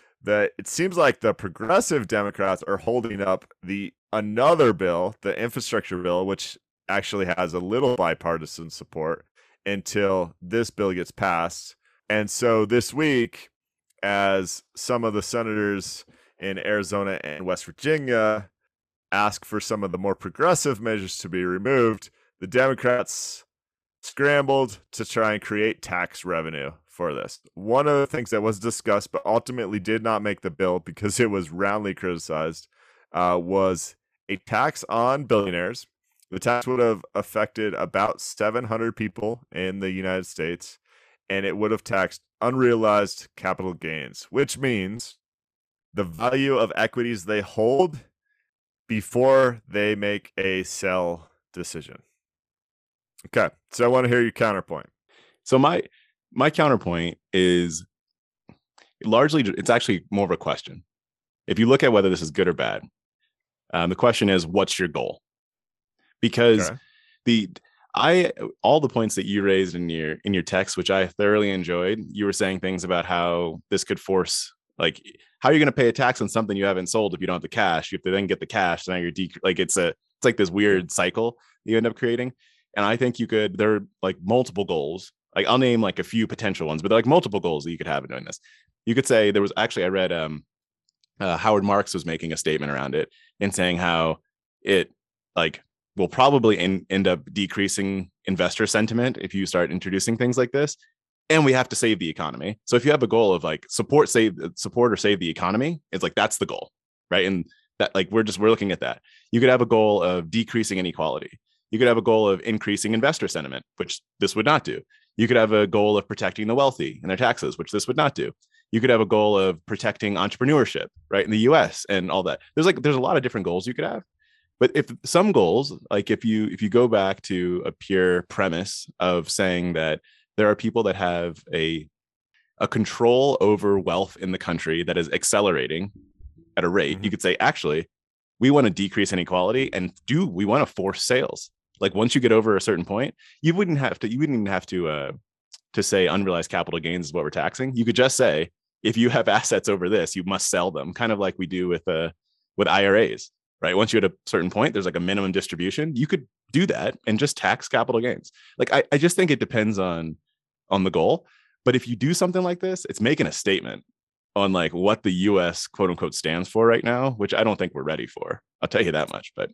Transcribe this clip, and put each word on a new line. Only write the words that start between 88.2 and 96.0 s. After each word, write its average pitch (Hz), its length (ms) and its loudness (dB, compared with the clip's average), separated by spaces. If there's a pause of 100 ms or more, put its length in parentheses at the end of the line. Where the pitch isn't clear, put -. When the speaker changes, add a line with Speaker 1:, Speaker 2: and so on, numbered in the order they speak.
Speaker 2:
this. - 140 -14 (460)
You 113 100 2
could 135 120 2
say 110 240 4
there 101 100 4
was, 101 140 0
actually, 101 300 0
I 90 40 0
read, 92 220 0
um, 78 320 -6 (800)
uh, 87 160 -2
Howard 104 260 2
Marks 101 300 2
was 82 120 -6
making 82 280 -6
a 78 40 -8
statement 71 340 -2
around 67 220 -6
it 76 160 -2 (300)
and 101 160 -2
saying 90 220 0
how 82 400 0 (440)
it, 98 300 2 (440)
like, 82 260 -2 (340)
will 90 140 0